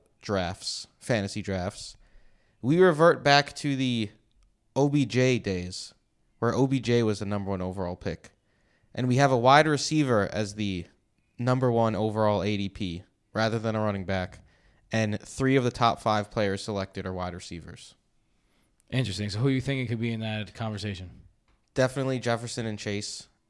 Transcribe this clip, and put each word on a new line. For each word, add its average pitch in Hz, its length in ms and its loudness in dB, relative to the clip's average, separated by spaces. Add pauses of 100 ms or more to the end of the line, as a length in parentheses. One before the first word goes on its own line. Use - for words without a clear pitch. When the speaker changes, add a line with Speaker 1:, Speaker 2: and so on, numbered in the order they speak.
(200)
Speaker 1:
drafts, - 640 -4 (120)
fantasy 107 420 -2
drafts, 95 560 -6 (640)
we 143 180 2
revert 160 460 6
back 143 320 4
to 143 180 -2
the 123 360 0 (680)
O 143 140 4
B 143 160 4
J 123 320 2
days, 90 560 -6 (460)
where 117 140 0
O 131 120 4
B 135 120 0
J 120 240 2
was 107 180 0
the 104 40 -6
number 101 280 -4
one 92 100 -4
overall 92 340 -4
pick. - 360 -8 (640)
And 127 140 -2
we 123 80 4
have 139 160 4
a 127 60 4
wide 135 280 6
receiver 135 640 2
as 104 260 -6
the 98 280 -4 (540)
number 127 340 2
one 113 220 2
overall 107 480 2
A 104 160 0
D 98 100 -4
P 92 360 -6 (280)
rather 110 260 0
than 110 160 -4
a 110 60 -2
running 101 240 -2
back, 92 360 -4 (520)
and 107 300 0
three 135 340 0
of 127 80 4
the 123 60 0
top 117 320 2
five 107 280 0
players 98 320 -2
selected 98 440 -6
are 92 80 -6
wide 90 180 -6
receivers. - 600 -16 (960)
Speaker 2:
Interesting. 104 400 -2
So 95 80 -6
who 131 100 2
are 135 40 2
you 131 100 0
thinking 131 240 -4
could 113 160 -4
be 117 100 -2
in 110 80 -6
that 110 320 -6
conversation? 101 560 -8 (640)
Speaker 1:
Definitely 131 460 0
Jefferson 117 480 -4
and 107 120 -6
Chase. - 500 -8 (220)